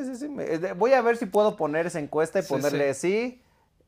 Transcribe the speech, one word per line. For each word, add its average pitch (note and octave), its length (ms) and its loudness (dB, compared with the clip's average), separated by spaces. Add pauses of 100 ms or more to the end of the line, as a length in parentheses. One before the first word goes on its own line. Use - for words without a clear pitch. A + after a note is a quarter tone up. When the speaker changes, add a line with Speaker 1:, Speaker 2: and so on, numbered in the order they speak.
Speaker 1:
sí, C4 100 -8
sí, C#4+ 140 -10
me, - 160 -8
eh, E3 120 -2
de, F3+ 140 -4
voy G#3 220 4
a B3+ 80 6
ver A#3 160 2
si A#3 80 -4
puedo G#3 320 2
poner D#3 280 0
esa E3+ 140 -4
encuesta D#3 400 0
y F3+ 40 0
Speaker 2:
Sí, - 40 -12
Speaker 1:
ponerle C#3+ 460 0
Speaker 2:
sí. F3 160 -2 (240)
Speaker 1:
sí - 80 -20 (460)